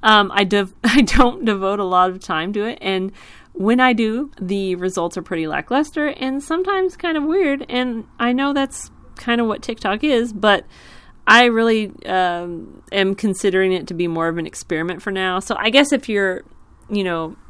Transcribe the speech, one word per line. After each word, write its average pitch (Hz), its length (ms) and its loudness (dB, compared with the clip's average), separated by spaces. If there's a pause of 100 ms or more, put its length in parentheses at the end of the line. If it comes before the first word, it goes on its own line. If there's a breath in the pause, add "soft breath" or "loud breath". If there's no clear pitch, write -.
Um, 208 300 4
I 202 100 4
dev-, 196 360 0
<laughs> - 40 -16
I 240 180 6
don't 240 440 4
devote 202 340 0
a 202 60 -2
lot 185 240 4
of 185 100 -8
time 175 340 -4
to 208 120 -2
it, 233 160 -8
and 190 300 -2 (420 loud breath)
when 233 260 2
I 254 140 6
do, 226 380 -2 (100)
the 190 340 -2
results 180 420 -4
are 180 40 -6
pretty 160 260 -4
lackluster, 277 600 -2
and 269 360 -6
sometimes 370 540 -2
kind 330 200 -2
of 294 60 -2
weird, 302 460 0
and 240 360 -4 (140)
I 240 140 0
know 277 180 0
that's 277 400 -4 (240)
kind 233 240 -2
of 233 80 0
what 214 140 -4
TikTok 214 420 -4
is, 240 300 0
but 202 320 2 (600 loud breath)
I 240 200 8
really, 226 460 2 (140)
um, 175 840 -4
am 196 240 0
considering 190 560 0
it 180 160 -4
to 185 60 -10
be 170 160 -2
more 165 180 -2
of 165 100 -2
an 165 80 -6
experiment 170 560 -6
for 202 100 -6
now. 190 280 -2
So 190 180 -6
I 220 120 -2
guess 285 240 4
if 269 160 -4
you're, 196 340 -2 (460)
you 202 160 -2
know 165 320 -6 (120)